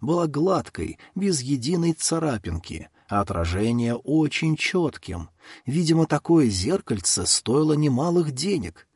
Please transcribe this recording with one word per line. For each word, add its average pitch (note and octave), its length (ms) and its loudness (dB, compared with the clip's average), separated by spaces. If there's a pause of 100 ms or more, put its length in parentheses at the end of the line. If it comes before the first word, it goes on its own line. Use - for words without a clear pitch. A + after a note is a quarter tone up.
была E3 260 0
гладкой, D#3 720 -2 (160)
без F#3 280 0
единой D3 520 0
царапинки, A2+ 960 -4 (200)
а G2+ 120 0
отражение G#2+ 720 -2
очень D3+ 600 0
четким. C3+ 720 -4 (360)
Видимо, D#3+ 400 4
такое D3+ 420 4
зеркальце G2+ 760 -2
стоило D3+ 480 2
немалых D3+ 580 2
денег. C3+ 640 -4